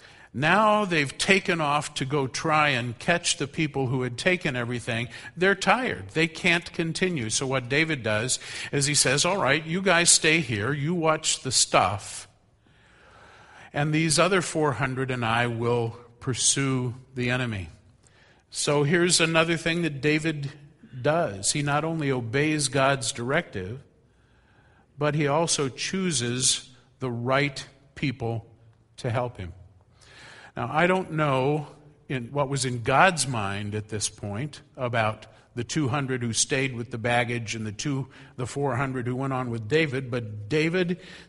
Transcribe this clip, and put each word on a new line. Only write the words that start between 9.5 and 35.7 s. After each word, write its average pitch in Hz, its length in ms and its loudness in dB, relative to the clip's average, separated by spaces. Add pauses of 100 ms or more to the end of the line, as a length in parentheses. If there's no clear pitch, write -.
you 165 160 -2
guys 175 280 4
stay 160 300 6
here. 113 320 -2
You 147 220 -2
watch 156 480 0
the 131 100 -6
stuff. - 800 2 (1400)
And 147 200 0
these 160 240 2
other 180 240 6
four 151 300 0
hundred 131 400 -2
and 123 140 -2
I 117 220 2
will 117 500 0 (240)
pursue 131 720 0 (200)
the 123 160 -2
enemy." 113 360 -4 (840)
So 147 340 0
here's 170 360 4
another 165 380 4
thing 170 240 -2
that 151 180 -2
David 151 540 -2 (480)
does. 123 500 0
He 147 100 -2
not 147 220 0
only 160 300 -2
obeys 139 560 0
God's 135 420 2
directive, 123 720 -4 (1120)
but 147 180 0
he 160 100 2
also 151 420 2
chooses 127 1000 -2 (300)
the 131 100 -4
right 131 560 0 (300)
people 117 500 -4 (520)
to 127 120 -4
help 123 280 -2
him. 90 140 -10 (1040)
Now, 120 160 -6
I 160 140 2
don't 180 280 2
know 147 520 2 (420)
in, 127 180 -4
what 139 240 -2
was 135 160 -2
in 123 180 -4
God's 139 440 6
mind 104 460 -4
at 107 140 -4
this 104 220 -4
point 110 520 -8 (160)
about 117 480 -2 (300)
the 120 80 -4
two 147 240 0